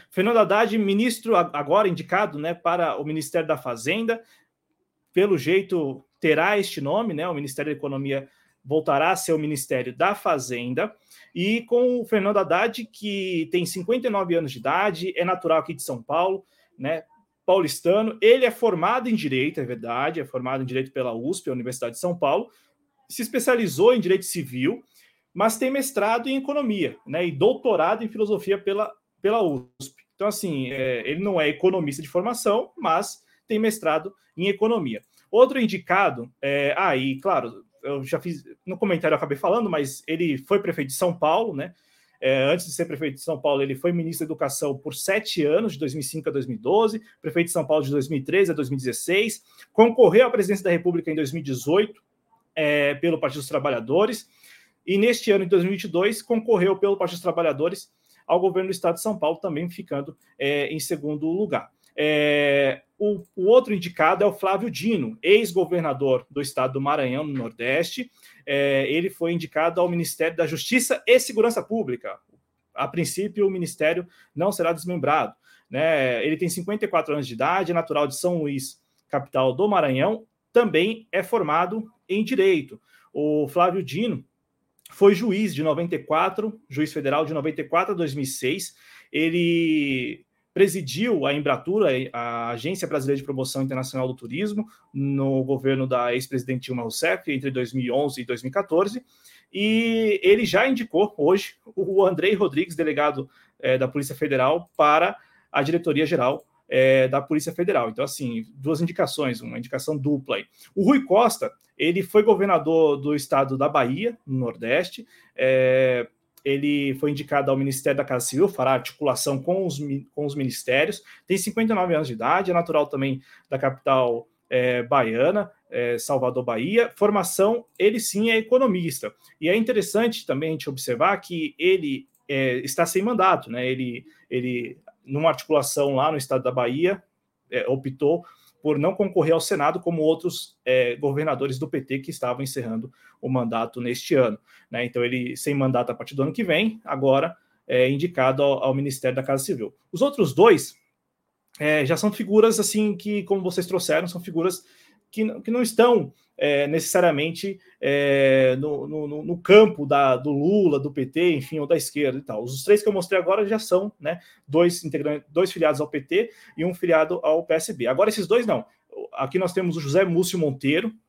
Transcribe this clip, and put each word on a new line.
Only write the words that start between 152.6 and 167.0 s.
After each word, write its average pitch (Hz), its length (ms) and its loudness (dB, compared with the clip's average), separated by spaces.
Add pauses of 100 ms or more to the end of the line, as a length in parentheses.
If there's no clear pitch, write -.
que, 208 280 -4
como 196 180 -2
vocês 180 260 -4
trouxeram, 175 400 0
são 175 140 -10
figuras 175 440 -4 (460)
que 220 120 -2
n-, - 180 -6
que - 100 -6
não 240 100 0
estão, 226 500 4 (240)
é, 143 300 2
necessariamente, 170 920 0 (200)
é, 139 760 4
no, 143 320 -4
no, 151 200 -6
no, 147 160 -8
no 170 140 -4
campo 208 480 8
da, 139 320 4
do 139 140 -4
Lula, 156 480 2
do 139 120 -6
P 135 140 -4
T, 160 300 0
enfim, 143 240 -6
ou 147 80 -4
da 170 100 2
esquerda 139 400 -2
e 147 60 -12
tal. 110 200 -6
Os 131 200 -8
três 208 180 4
que 214 80 -2
eu 202 40 2
mostrei 185 260 -2
agora 190 260 0
já 214 140 -2
são, 202 400 0
né, 165 200 -6 (280)
dois 175 360 2
integrantes, 147 460 -4
dois 180 220 2
filiados 151 280 2
ao 151 80 -2
P 151 140 -6
T 196 300 -2 (260)
e 156 80 -2
um 180 80 -2
filiado 160 480 2